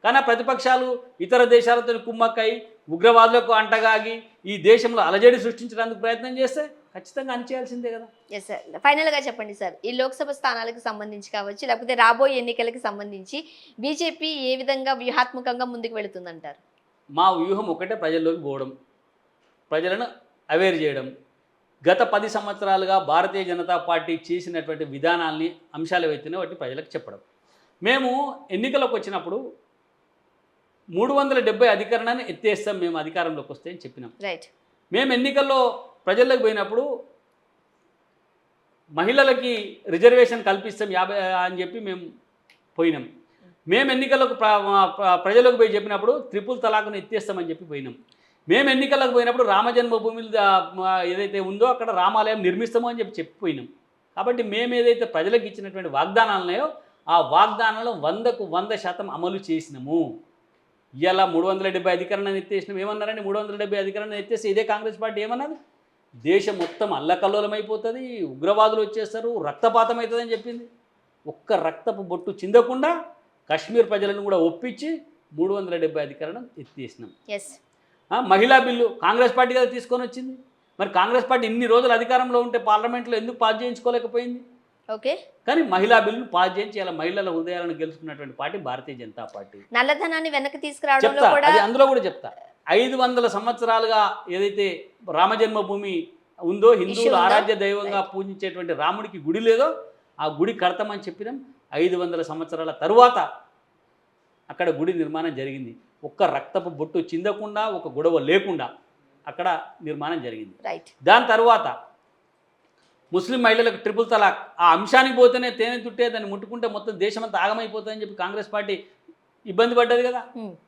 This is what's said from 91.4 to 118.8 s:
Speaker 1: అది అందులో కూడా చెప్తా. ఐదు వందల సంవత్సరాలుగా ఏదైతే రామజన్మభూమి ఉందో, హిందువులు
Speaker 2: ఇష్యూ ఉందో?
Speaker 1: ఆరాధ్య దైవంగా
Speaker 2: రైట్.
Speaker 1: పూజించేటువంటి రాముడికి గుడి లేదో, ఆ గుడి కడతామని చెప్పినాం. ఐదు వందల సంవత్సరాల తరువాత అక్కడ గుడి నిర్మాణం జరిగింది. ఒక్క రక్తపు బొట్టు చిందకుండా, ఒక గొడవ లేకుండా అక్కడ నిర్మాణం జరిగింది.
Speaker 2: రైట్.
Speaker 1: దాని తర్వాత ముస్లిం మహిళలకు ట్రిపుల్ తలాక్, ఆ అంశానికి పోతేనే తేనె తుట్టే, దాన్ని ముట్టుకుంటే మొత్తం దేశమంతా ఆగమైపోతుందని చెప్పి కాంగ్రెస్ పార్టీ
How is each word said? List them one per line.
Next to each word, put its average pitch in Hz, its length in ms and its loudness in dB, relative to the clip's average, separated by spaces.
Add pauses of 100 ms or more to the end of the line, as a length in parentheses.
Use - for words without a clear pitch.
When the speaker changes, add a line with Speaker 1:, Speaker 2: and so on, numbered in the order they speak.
Speaker 1:
అది 208 100 6
అందులో 240 280 6
కూడా 262 140 4
చెప్తా. 175 320 -8 (380)
ఐదు 247 260 2
వందల 247 300 2
సంవత్సరాలుగా 220 1040 0
ఏదైతే 196 600 -4 (200)
రామజన్మభూమి 202 1000 0 (320)
ఉందో, 196 300 4
హిందువులు 190 200 4
Speaker 2:
ఇష్యూ 233 140 -2
ఉందో? 220 120 6
Speaker 1:
ఆరాధ్య 202 380 4
దైవంగా 202 460 -2
Speaker 2:
రైట్. 190 140 -8
Speaker 1:
పూజించేటువంటి 190 580 -8
రాముడికి 185 460 -2
గుడి 160 220 -2
లేదో, 226 440 2 (360)
ఆ 151 60 -2
గుడి 156 260 -2
కడతామని 202 480 -2
చెప్పినాం. 226 440 -12 (300)
ఐదు 175 220 2
వందల 170 260 -4
సంవత్సరాల 160 480 -8
తరువాత 233 480 6 (1300)
అక్కడ 175 200 -2
గుడి 160 220 -2
నిర్మాణం 160 420 -4
జరిగింది. 131 420 -10 (280)
ఒక్క - 180 -4
రక్తపు 165 460 -2
బొట్టు 156 300 -6
చిందకుండా, 208 720 -4
ఒక 185 200 -8
గొడవ 156 300 0
లేకుండా 156 520 0 (560)
అక్కడ 175 340 -4 (220)
నిర్మాణం 151 400 -8
జరిగింది. 110 320 -14 (100)
Speaker 2:
రైట్. - 400 -14
Speaker 1:
దాని 240 220 6
తర్వాత 226 500 4 (1400)
ముస్లిం 185 300 0
మహిళలకు 226 340 4
ట్రిపుల్ 226 340 -2
తలాక్, 208 300 4 (200)
ఆ 170 120 8
అంశానికి 254 440 4
పోతేనే 247 340 6
తేనె 240 280 -4
తుట్టే, 233 300 -2
దాన్ని 214 220 -6
ముట్టుకుంటే 214 380 -8
మొత్తం 208 320 -8
దేశమంతా 202 380 -4
ఆగమైపోతుందని 214 640 -4
చెప్పి 202 140 -12
కాంగ్రెస్ 196 380 -8
పార్టీ 202 320 -6 (600)